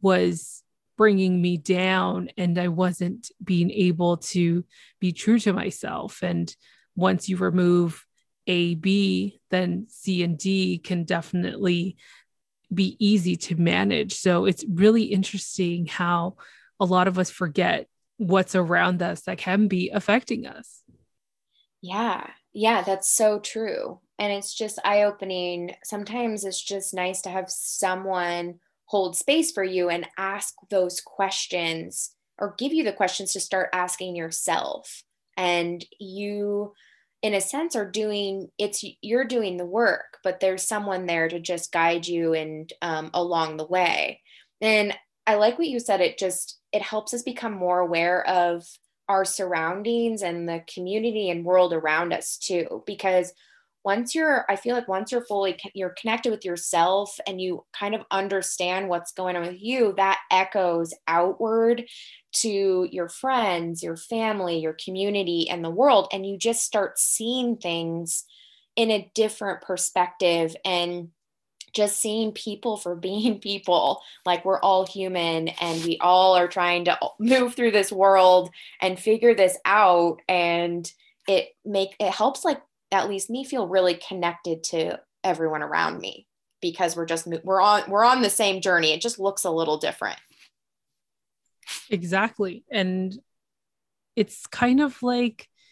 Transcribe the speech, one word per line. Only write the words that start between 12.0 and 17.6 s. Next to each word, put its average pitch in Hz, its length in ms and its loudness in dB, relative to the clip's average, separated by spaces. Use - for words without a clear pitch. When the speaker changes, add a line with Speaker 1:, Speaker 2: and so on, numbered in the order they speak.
Speaker 1:
be 185 240 0
easy 190 380 4
to 170 200 -6
manage. 175 580 2
So 180 300 2
it's 190 240 0
really 214 360 4
interesting 180 840 -2
how 175 500 -2
a 202 40 2
lot 180 220 4
of 185 120 0
us 180 120 0
forget 175 560 0